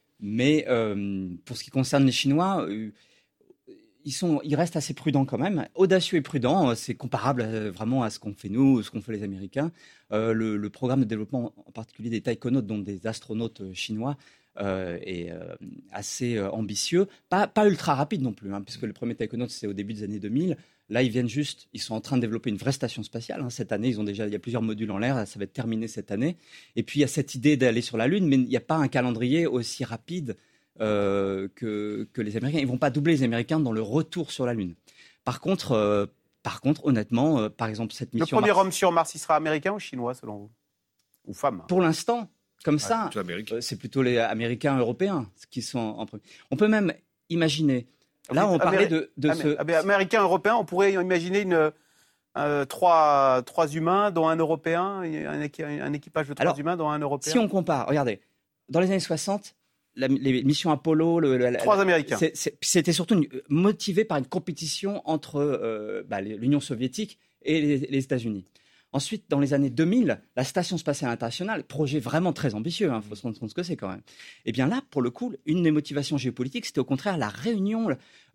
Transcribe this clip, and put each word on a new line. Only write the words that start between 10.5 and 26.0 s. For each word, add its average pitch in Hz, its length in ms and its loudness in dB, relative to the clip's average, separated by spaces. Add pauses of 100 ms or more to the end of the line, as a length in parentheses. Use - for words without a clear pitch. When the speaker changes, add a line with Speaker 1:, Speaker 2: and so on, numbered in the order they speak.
Speaker 1:
le 104 120 -4
programme 127 300 0
de 123 60 4
développement, 110 480 -4 (120)
en - 60 -20
particulier 113 400 -12
des 110 100 -2
taïkonautes, 120 460 -2
donc 104 160 -4
des 98 240 -8
astronautes, 113 540 -6
euh, 95 120 -12
chinois, 117 440 -6 (420)
euh, 95 420 -4
est, 87 300 -8
euh, 85 240 -12 (360)
assez, 117 460 -6
euh, 98 140 -2
ambitieux. 110 560 0 (220)
Pas, 202 180 2
pas 214 200 4
ultra 170 280 2
rapide 143 260 -2
non 127 100 0
plus, 98 220 -10
hein, 101 80 -4
puisque - 220 -12
le 107 100 -6
premier 117 220 -6
taïkonaute, 117 340 -4
c'est - 160 -10
au 101 80 -4
début 104 200 -6
des 107 100 -8
années 104 160 -6
deux 104 100 -8
mille. 151 260 0 (320)
Là, 117 140 0
ils 127 80 2
viennent 120 180 0
juste, 139 460 -6
ils 107 80 -10
sont 113 140 -6
en 110 40 -4
train 135 160 -4
de 123 60 4
développer 113 300 -2
une 104 60 -2
vraie 135 140 -2
station 117 300 -6
spatiale, 117 400 -10
hein. 123 80 -6
Cette 117 220 -8
année, 107 160 -2
ils 110 120 0
ont 107 40 -2
déjà, 104 240 -4
il 101 40 -4
y 104 40 -2
a 98 40 -6
plusieurs 117 220 -4
modules 107 300 -4
en 98 80 -4
l'air, 120 280 -2
ça - 120 -16
va 98 60 -4
être - 60 -12
terminé 113 360 -4
cette 107 240 -12